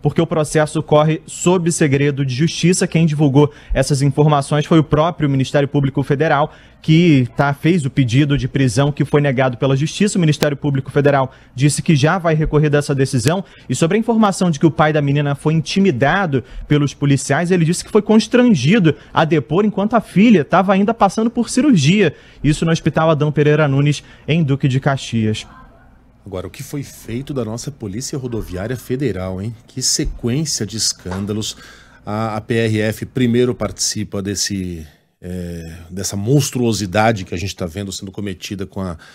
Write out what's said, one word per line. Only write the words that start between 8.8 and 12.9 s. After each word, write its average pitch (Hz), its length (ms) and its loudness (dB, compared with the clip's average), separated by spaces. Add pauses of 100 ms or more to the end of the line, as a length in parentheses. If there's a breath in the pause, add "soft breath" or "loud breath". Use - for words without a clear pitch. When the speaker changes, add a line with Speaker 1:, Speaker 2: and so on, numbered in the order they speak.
Speaker 1:
que 143 140 -2
foi 147 160 2
negado 131 380 0
pela 135 180 0
Justiça. 180 400 -2
O 190 40 0
Ministério 151 360 0
Público 139 340 -4
Federal 139 400 2 (240 soft breath)
disse 139 280 0
que 170 120 2
já 151 220 2
vai 165 180 0
recorrer 151 360 0
dessa 147 240 0